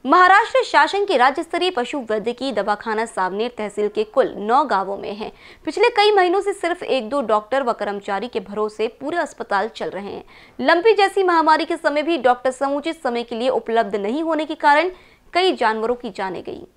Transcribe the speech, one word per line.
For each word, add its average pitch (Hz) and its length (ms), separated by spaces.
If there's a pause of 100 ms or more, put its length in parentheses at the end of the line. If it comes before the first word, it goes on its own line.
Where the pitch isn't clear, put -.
(140)
महाराष्ट्र 392 500
शासन 320 400
के 392 120
राज्य 269 260
स्तरीय 339 280
पशु 247 280
वैद्यकीय 240 540
दवाखाना 208 520
सावनेर 202 440 (100)
तहसील 208 300
के 208 160
कुल 214 340
नौ 226 260
गांवों 196 340
में 202 180
है। 208 160 (320)
पिछले 392 240
कई 415 240
महीनों 370 280
से 392 120
सिर्फ 359 300
एक 240 260
दो 277 140
डॉक्टर 214 400
व 240 100
कर्मचारी 202 560
के 233 120
भरोसे 208 460
पूरे 277 300
अस्पताल 226 600
चल - 120
रहे 196 240
हैं। - 120 (360)
लंपी 339 320
जैसी 392 300
महामारी 330 420
के 339 120
समय 302 260
भी 320 160
डॉक्टर 247 320
समुचित 285 520
समय 240 200
के 233 120
लिए 233 140
उपलब्ध 226 480
नहीं 214 260
होने 311 220
के 311 100
कारण 302 360 (420)
कई 359 200
जानवरों 226 420
की 240 220
जानें 185 260
गई। - 240 (100)